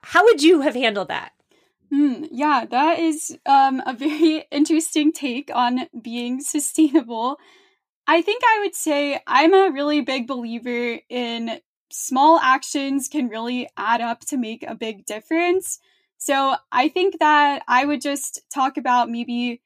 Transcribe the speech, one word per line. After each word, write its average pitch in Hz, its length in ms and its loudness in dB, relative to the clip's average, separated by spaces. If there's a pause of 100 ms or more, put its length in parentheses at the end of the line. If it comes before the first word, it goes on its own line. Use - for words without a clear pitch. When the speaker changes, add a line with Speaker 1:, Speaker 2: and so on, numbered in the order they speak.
Speaker 1:
How 359 220 2
would 392 180 6
you 320 200 6
have 277 120 0
handled 220 340 -2
that? - 240 -10 (580)
Speaker 2:
Hmm, 285 400 0
yeah, 269 400 0
that 294 280 2
is, 320 380 -4 (100)
um, 269 380 4
a 262 80 -4
very 302 560 0
<laughs> - 20 -18
interesting 311 640 2
take 269 420 -8
on 247 340 0 (120)
being 240 400 -6
sustainable. 277 960 0 (680)
I 320 160 4
think 453 220 -2
I 440 160 4
would 403 140 -4
say 285 520 -2
I'm 320 280 4
a 381 160 6
really 294 300 0
big 262 260 -4
believer 240 840 -6
in 233 520 -6 (320)
small 302 460 4
actions 269 720 -2
can 277 200 -4
really 240 480 -6
add 226 240 0
up 233 200 -6
to - 160 -8
make 226 300 -6
a - 80 -12
big 214 320 -12
difference. 339 720 -2 (400)
So 277 380 0 (140)
I 262 180 2
think 370 320 -2
that 294 480 4
I 254 160 2
would 294 160 -2
just 277 420 -6 (100)
talk 269 240 -2
about 247 340 0
maybe 240 560 -6